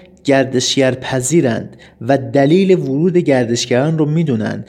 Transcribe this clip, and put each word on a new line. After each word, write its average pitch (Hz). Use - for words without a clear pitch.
گردشگر 131
پذیرند 127
و 131
دلیل 160
ورود 151
گردشگران 131
رو 151
می‌دونن 117